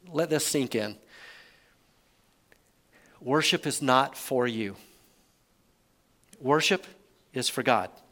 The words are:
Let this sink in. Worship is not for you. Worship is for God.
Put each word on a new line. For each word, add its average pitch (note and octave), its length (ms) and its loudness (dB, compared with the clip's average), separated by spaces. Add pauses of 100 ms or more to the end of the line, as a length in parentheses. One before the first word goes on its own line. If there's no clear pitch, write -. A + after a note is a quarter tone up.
Let D#3+ 220 -2
this D3+ 160 0
sink C3+ 280 -2
in. G#2 220 -4 (2250)
Worship D#3 460 2
is D3 160 -2
not C3 340 4
for B2 300 -2
you. A2 300 -6 (1600)
Worship D#3 460 2 (460)
is B2+ 160 -4
for - 140 -4
God. A2 280 2 (220)